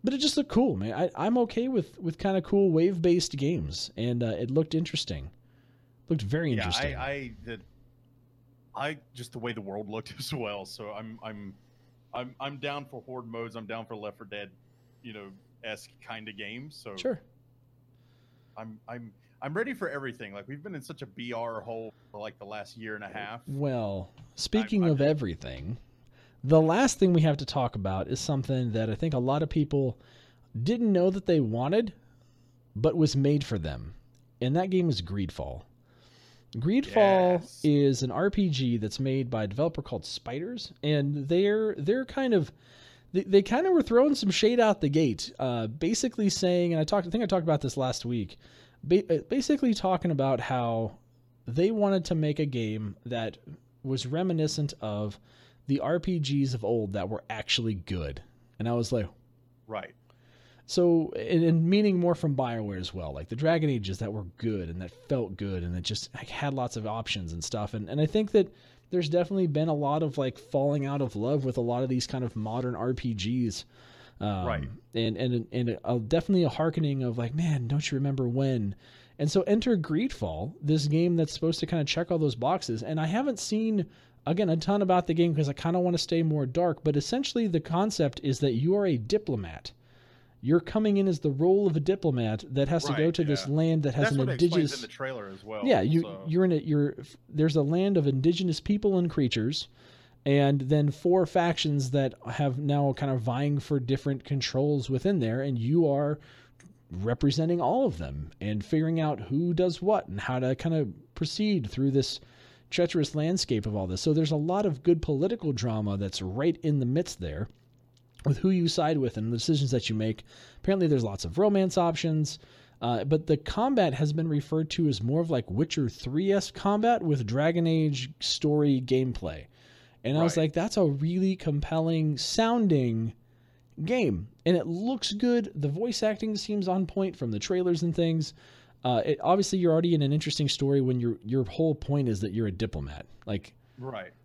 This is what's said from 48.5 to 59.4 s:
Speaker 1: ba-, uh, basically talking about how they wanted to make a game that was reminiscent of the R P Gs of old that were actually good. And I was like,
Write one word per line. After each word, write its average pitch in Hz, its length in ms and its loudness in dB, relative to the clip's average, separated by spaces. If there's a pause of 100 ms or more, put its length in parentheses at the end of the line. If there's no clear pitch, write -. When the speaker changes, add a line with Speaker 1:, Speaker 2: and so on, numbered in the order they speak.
Speaker 1:
ba-, 175 300 2
uh, 156 160 2
basically 269 460 2
talking 185 360 0
about 135 300 2
how 117 520 -2 (540)
they 165 240 2
wanted 202 360 2
to 180 80 0
make 151 240 0
a 156 80 0
game 110 580 -4
that 117 340 -6 (440)
was 131 240 -4
reminiscent 156 760 0
of 107 380 -4 (480)
the 135 140 0
R 165 200 0
P 180 180 -2
Gs 139 360 0
of 110 100 -6
old 104 300 0
that 101 160 -4
were 107 180 -8
actually 113 460 -2
good. 82 480 -6 (360)
And 113 80 -4
I 120 60 0
was 120 180 0
like, 110 160 0 (600)